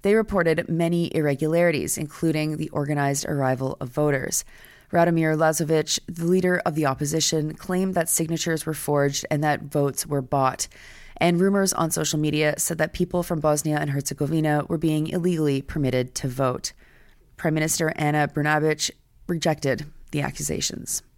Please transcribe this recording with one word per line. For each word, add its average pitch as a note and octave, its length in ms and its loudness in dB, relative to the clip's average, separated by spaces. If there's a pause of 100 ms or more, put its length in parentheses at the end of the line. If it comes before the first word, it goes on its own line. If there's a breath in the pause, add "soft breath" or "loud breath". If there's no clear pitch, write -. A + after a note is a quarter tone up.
They G3+ 120 4
reported E3+ 540 0
many E3+ 440 0
irregularities, D#3 840 2
including D#3 580 -2
the D#3 140 -6
organized C#3+ 580 -2
arrival C3 540 0
of B2+ 80 -6
voters. C#3+ 560 0 (440 loud breath)
Radomir E3 460 4
Lazovic, D#3 720 2
the E3 180 -6
leader F3+ 400 2
of D3+ 100 0
the D3+ 100 0
opposition, D3+ 720 0
claimed F#3 400 -2
that E3+ 120 2
signatures E3 580 -2
were D#3+ 80 -4
forged C#3+ 560 0
and D3 140 0
that D3 200 0
votes C#3+ 440 -2
were D3 140 -2
bought. C3 480 0 (480 loud breath)
And F3 240 2
rumors G3 320 2
on E3 180 0
social D#3 260 -2
media D3+ 400 2
said - 200 -4
that D#3 160 -2
people F3 300 0
from D#3+ 180 -2
Bosnia D3+ 360 2
and D3 120 -2
Herzegovina D3 800 0
were E3 80 -2
being D#3 300 0
illegally D#3 540 2
permitted B2+ 540 -2
to C3+ 140 -4
vote. B2+ 420 -2 (640 soft breath)
Prime D#3 180 0
Minister D#3 440 0
Ana D3 320 2
Brnabić D3+ 640 0 (360)
rejected D3 600 0 (240)
the D3 100 -2
accusations. - 840 -6 (140)